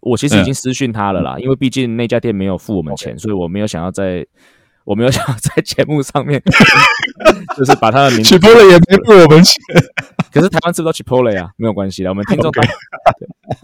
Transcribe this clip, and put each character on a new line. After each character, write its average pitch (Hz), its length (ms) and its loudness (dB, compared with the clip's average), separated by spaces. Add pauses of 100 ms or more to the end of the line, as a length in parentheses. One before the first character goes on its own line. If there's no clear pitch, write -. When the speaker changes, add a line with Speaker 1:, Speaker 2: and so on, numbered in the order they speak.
Speaker 1:
我 120 160 -2
其 143 100 -4
实 110 120 0
已 92 40 2
经 120 80 -4
私 131 220 -6
讯 123 180 -6
他 104 200 -4
了 90 100 -4
啦， 65 160 -8
Speaker 2:
嗯。 92 60 -12
Speaker 1:
因 131 60 -4
为 135 60 0
毕 131 140 -2
竟 117 260 -6
那 117 120 -4
家 120 120 -2
店 113 140 -4
没 95 120 -4
有 95 120 -4
付 107 180 -8
我 90 60 -4
们 76 140 -8
钱， - 160 -14
Speaker 2:
OK。 62 80 -16
Speaker 1:
所 107 120 -8
以 101 40 -6
我 87 120 -6
没 92 120 -8
有 107 80 -4
想 82 160 -8
要 92 80 -8
在， 92 340 -6 (580)
我 101 120 -6
没 110 80 -2
有 131 80 2
想 - 160 -4
要 127 80 -6
在 - 260 -6
节 - 240 -4
目 147 160 -4
上 135 240 -6
面， 147 160 -4 (560)
<laughs> - 580 -2
就 139 80 -2
是 127 120 2
把 110 160 0
他 139 140 2
的 131 100 2
名 110 80 0
字 147 120 4
Speaker 2:
Chipotle 208 320 8
也 175 120 8
没 185 260 4
付 226 60 4
我 180 160 8
们 156 160 8
钱。 - 180 0 (720)
Speaker 1:
可 143 100 0
是 190 80 2
台 185 140 -4
湾 170 100 -4
吃 170 80 -8
不 160 60 -4
到 160 40 -2
Chipotle 123 480 -2
啊， 90 160 -12
没 113 120 -6
有 107 60 -4
关 98 180 -6
系 95 120 -8
啦， 90 60 -4
我 95 60 -4
们 101 100 -6
听 175 140 -2
众 156 100 -2
Speaker 2:
OK。 120 120 -4
Speaker 1:
对。 - 680 -6 (360)